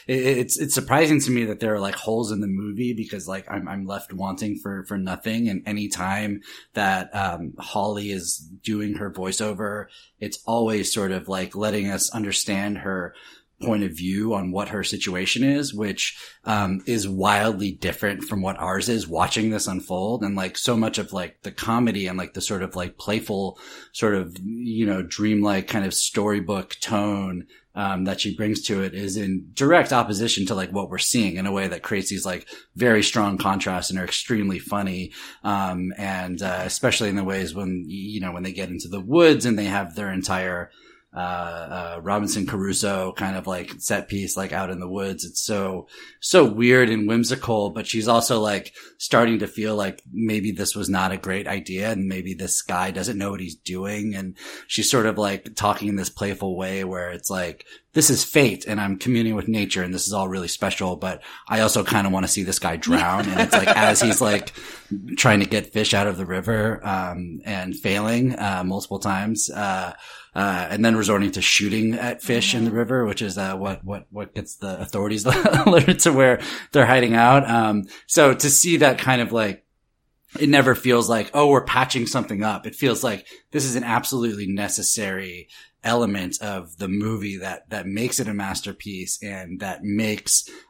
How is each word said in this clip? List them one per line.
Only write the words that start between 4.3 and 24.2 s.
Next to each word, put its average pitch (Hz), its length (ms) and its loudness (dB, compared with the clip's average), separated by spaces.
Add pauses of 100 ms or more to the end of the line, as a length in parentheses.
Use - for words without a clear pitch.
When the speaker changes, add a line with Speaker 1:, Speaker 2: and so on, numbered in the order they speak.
Speaker 1:
for, 98 260 -10
for 101 140 -8
nothing. 110 500 -2
And 95 180 -4
any 104 220 -4
time 98 540 -4 (320)
that, 95 420 0
um, 87 420 -4
Holly 101 540 -4
is 90 260 -6
doing 101 580 -6
her 101 140 -6
voiceover, 101 760 -4 (340)
it's - 260 -10
always 110 480 2
sort 98 200 0
of, 92 160 -6
like, 92 260 -4
letting 101 340 0
us - 240 -2
understand 101 640 -2
her 92 360 -6 (460)
point 107 220 0
of 82 120 -4
view 98 380 -2
on 92 180 -2
what 95 180 -4
her 101 140 -4
situation 95 580 -2
is, 143 320 2
which, 104 440 -4 (260)
um, 98 420 0
is 110 220 -2
wildly 101 640 2
different 95 500 -4
from 101 200 -4
what 95 160 -4
ours 95 320 -2
is 104 180 -2
watching 92 440 0
this 104 160 -2
unfold. 95 540 -4
And, 101 140 -2
like, 95 220 -4
so 120 180 0
much 113 220 2
of, 101 160 -6
like, 90 300 -8
the 98 80 -10
comedy 113 560 2
and, 92 100 -4
like, 90 160 -6
the 95 80 -8
sort 98 200 -4
of, 92 140 -6
like, 90 220 -6
playful 101 600 -4 (360)
sort 107 220 2
of, 87 280 -4